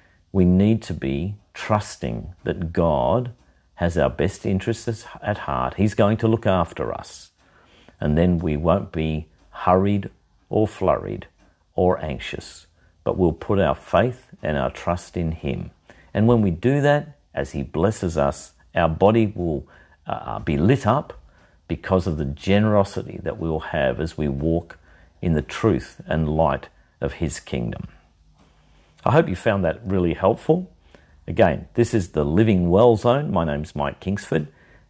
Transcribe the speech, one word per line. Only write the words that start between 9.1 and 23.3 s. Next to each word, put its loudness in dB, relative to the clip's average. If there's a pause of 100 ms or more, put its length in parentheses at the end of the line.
hurried 2 (400)
or 0
flurried -2 (480)
or 2
anxious, -10 (360)
but -2
we'll 2
put -2
our 2
faith -2 (140)
and -2
our -2
trust -6
in -2
him. -8 (420)
And 2
when 4
we 2
do 0
that, 0 (160)
as -6
he -6
blesses -2
us, -2 (220)
our 2
body 4
will, -4 (400)
uh, -8
be -2
lit 2
up -2 (500)
because 0
of -2
the -4
generosity 0
that -6